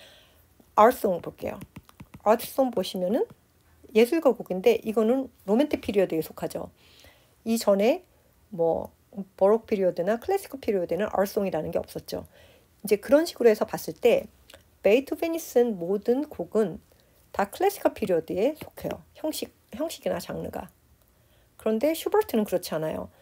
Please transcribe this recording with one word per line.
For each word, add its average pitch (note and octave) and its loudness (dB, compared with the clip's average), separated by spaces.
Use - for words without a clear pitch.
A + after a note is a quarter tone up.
아트송 G#3+ 4
볼게요. - -10
아트송 A#3 0
보시면은 F#3+ -2
예술가 B3 4
곡인데 F#3+ 0
이거는 A#3 0
로맨틱 C4+ 0
피리어드에 F3+ 0
속하죠. - -10
이전에 A3+ 2
뭐 E3 -2
바로크 G#3+ 4
피리어드나 F#3+ 0
클래시컬 F#4 -4
피리어드에는 F3 -2
아트송이라는 F3+ -2
게 - 0
없었죠. - -10
이제 G#3 2
그런 C#4+ 4
식으로 A#3+ 2
해서 A3 4
봤을 - -10
때 - 2
베이토벤이 D4+ 2
쓴 A#3+ 2
모든 G#3 -2
곡은 F3+ -4
다 G3 -4
클래시컬 F4 0
피리어드에 F#3 -2
속해요. - -10
형식, - -8
형식이나 A3 -6
장르가. - -10
그런데 A3 0
슈버트는 F4 0
그렇지 F3+ -4
않아요. D#3 -6